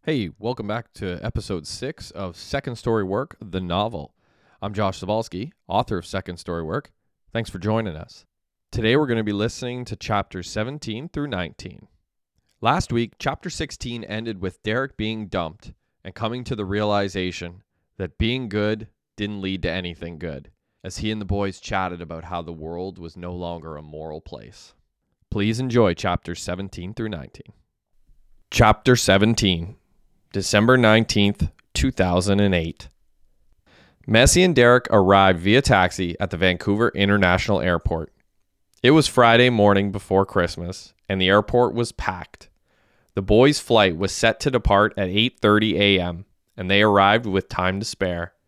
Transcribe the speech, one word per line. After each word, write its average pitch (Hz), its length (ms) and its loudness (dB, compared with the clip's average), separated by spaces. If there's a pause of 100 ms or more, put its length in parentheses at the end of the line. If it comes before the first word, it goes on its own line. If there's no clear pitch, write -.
Hey, 113 300 -2
welcome 113 280 -6
back 110 280 -8
to 90 280 -8
episode 101 440 -6
six - 460 -12
of 90 220 -10
Second 135 420 -8
Story 110 280 -2
Work, 104 380 -6
the 92 180 -8
novel. 90 540 -6 (480)
I'm 104 100 -8
Josh 98 260 -2
Zabalski, 107 540 -6 (140)
author 104 320 -2
of 82 80 -10
Second 90 320 -10
Story 85 240 -8
Work. 85 300 -8 (380)
Thanks 113 200 -6
for 101 80 -12
joining 107 360 -2
us. - 300 -18 (480)
Today 117 240 2
we're 151 100 2
gonna 113 160 0
be 104 120 -2
listening 123 500 -6
to 113 120 -12
chapters 98 520 -6
seventeen 123 640 -8
through 147 160 -8
nineteen. 90 600 -10 (760)
Last 139 280 -2
week, 117 280 -4
chapter 147 320 -8
sixteen 120 520 -10
ended 110 380 -10
with 92 220 -8
Derek 123 340 -4
being 110 320 -6
dumped 85 460 -8 (280)
and 92 120 -16
coming 117 300 -6
to 113 120 -6
the 104 80 -6
realization 95 1000 -4 (360)
that 90 180 -8
being 120 320 -2
good 107 400 -4 (300)
didn't 104 240 -8
lead 95 220 -4
to 87 60 -2
anything 85 480 -10
good, 76 320 -12 (320)
as 95 140 -14
he 107 140 -4
and 110 100 -6
the 101 60 -10
boys 98 340 -4
chatted 92 400 -6
about 82 240 -12
how 85 160 -8
the 82 100 -12
world 85 460 -10
was 85 180 -16
no 87 200 -12
longer 85 420 -10
a 76 60 -16
moral 76 400 -14
place. - 500 -20 (580)
Please 110 300 -2
enjoy 117 320 4
chapters 90 500 -6
seventeen 95 520 -10
through 110 160 -8
nineteen. - 420 -16 (1000)
Chapter 117 460 4
seventeen, 98 800 2 (540)
December 104 460 4
nineteenth, 107 720 4 (240)
two 131 180 0
thousand 95 500 0
and 98 140 2
eight. 82 360 -4 (1160)
Messi 123 380 6
and 180 100 4
Derek 120 360 6
arrived 95 500 6
via 107 220 4
taxi 90 580 2
at 98 80 -4
the 95 80 -6
Vancouver 95 540 0
International 98 720 2
Airport. 85 500 -2 (720)
It 123 80 6
was 151 180 6
Friday 120 400 6
morning 101 420 4
before 95 360 0
Christmas, 87 640 -4 (160)
and 98 100 -2
the 92 120 2
airport 107 420 4
was 117 200 -4
packed. - 580 -10 (640)
The 98 80 -4
boys' 120 360 4
flight 101 380 2
was 92 160 -4
set - 280 0
to 147 100 -2
depart 104 480 2
at 95 100 -2
eight 104 320 0
thirty 104 400 4
A 101 180 4
M, 87 280 -4 (320)
and 92 120 -6
they 101 120 4
arrived 104 420 4
with 95 240 -2
time 92 320 -2
to - 60 -6
spare. 87 480 -6 (140)